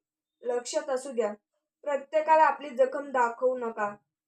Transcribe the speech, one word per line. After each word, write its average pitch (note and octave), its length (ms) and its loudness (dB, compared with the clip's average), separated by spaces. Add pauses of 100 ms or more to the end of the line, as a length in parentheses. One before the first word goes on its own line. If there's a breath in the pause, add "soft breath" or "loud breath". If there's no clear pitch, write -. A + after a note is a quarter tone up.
(440)
लक्षात B3 460 -2
असू C4 220 -4
द्या, G#3+ 220 0 (500)
प्रत्येकाला D#4 600 2
आपली C#4 260 0
जखम C4 420 0
दाखवू B3+ 460 0
नका, A3 320 -6 (380)